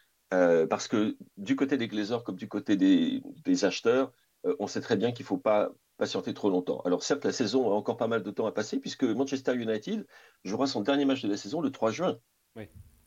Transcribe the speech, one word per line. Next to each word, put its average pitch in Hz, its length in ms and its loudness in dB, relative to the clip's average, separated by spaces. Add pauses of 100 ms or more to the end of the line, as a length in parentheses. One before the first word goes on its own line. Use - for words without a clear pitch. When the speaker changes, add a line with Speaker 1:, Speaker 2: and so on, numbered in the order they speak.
(340)
Speaker 1:
Euh, 85 340 6
parce - 200 -2
que 107 300 0 (200)
du 101 180 -2
côté 139 220 2
des 117 100 -2
Glazers 104 360 -4
comme 98 120 -8
du 98 120 -10
côté 104 280 -2
des, 92 480 4 (220)
des 92 200 2
acheteurs, 127 460 2 (340)
euh, 90 140 0
on 101 80 -4
sait - 140 -6
très - 140 -2
bien 110 160 0
qu'il 120 120 -8
ne - 40 -18
faut 95 100 -2
pas 104 340 2 (260)
patienter 104 360 -4
trop - 160 0
longtemps. 90 320 0
Alors 90 220 0
certes, 135 220 -2
la 98 60 0
saison 120 400 2
a 101 40 4
encore 107 200 0
pas 120 120 -2
mal 113 160 0
de 101 80 -6
temps 110 160 -2
à 101 40 -4
passer 113 280 -4
puisque - 240 -8
Manchester 131 520 0
United 123 520 -4 (360)
jouera 113 220 0
son 135 160 -2
dernier 143 240 2
match 135 160 2
de 104 80 -2
la 101 80 0
saison 135 240 -6
le 139 100 0
trois 110 200 0
juin. 139 260 -2 (380)
Speaker 2:
Oui. 107 120 -12 (400)